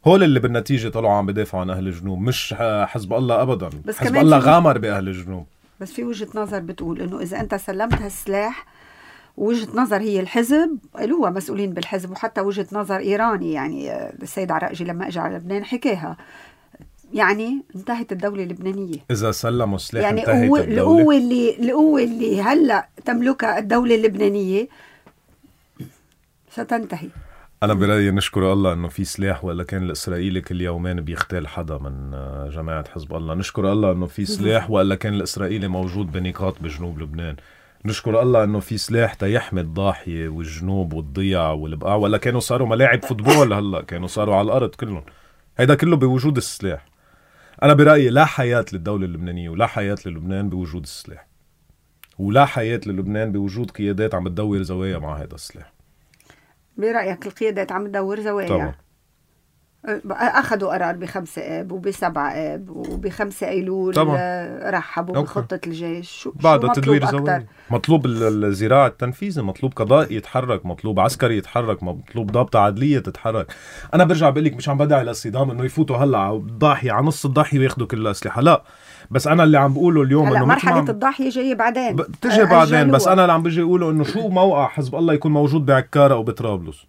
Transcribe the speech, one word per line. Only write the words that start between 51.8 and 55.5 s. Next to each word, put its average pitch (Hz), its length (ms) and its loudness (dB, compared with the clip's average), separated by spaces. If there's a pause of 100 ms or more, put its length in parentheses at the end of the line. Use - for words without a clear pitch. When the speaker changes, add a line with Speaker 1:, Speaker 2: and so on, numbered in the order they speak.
Speaker 1:
ولا 104 260 4
حياة 113 400 -4
للبنان 104 460 -2
بوجود 101 400 -4
قيادات 101 440 -2
عم 90 120 -4
تدور 101 340 -2
زوايا 92 360 -4
مع 76 180 -8
هيدا 73 200 -12
السلاح. - 380 -20 (1040)